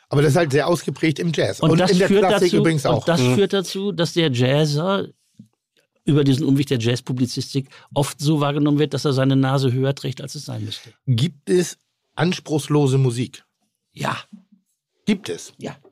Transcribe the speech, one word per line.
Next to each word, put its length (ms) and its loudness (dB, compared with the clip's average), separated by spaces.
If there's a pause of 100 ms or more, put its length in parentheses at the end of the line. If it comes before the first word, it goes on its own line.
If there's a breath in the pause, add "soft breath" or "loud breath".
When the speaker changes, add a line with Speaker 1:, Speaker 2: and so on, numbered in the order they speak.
Speaker 1:
Aber 120 0
das 100 4
ist 60 2
halt 140 0
sehr 160 2
ausgeprägt 520 -2
im 140 -2
Jazz. 280 -2
Speaker 2:
Und 100 2
Speaker 1:
Und 80 4
Speaker 2:
das 120 2
Speaker 1:
in 60 4
der 120 2
Speaker 2:
führt 180 4
Speaker 1:
Klassik 240 2
Speaker 2:
dazu, 60 2
Speaker 1:
übrigens 280 0
auch. 140 0
Speaker 2:
und 80 -8
das 140 2
Speaker 3:
Mhm. 140 4
Speaker 2:
führt 180 2
dazu, 400 -4
dass 200 -2
der 180 2
Jazzer 760 0 (960)
über 200 4
diesen 220 2
Umweg 220 2
der 120 -2
Jazzpublizistik 880 -4 (260 loud breath)
oft 260 -2
so 200 2
wahrgenommen 360 0
wird, 160 0
dass 120 -4
er 80 0
seine 220 2
Nase 380 2
höher 220 0
trägt, 260 -10
als 140 -14
es 100 -14
sein 200 -10
müsste. 260 -14 (160)
Speaker 1:
Gibt 420 -2
es 300 0 (340)
anspruchslose 840 0
Musik? 440 -2 (540)
Speaker 2:
Ja. 200 -6 (880)
Speaker 1:
Gibt 240 -2
es? 280 -10
Speaker 2:
Ja. 200 -12 (140)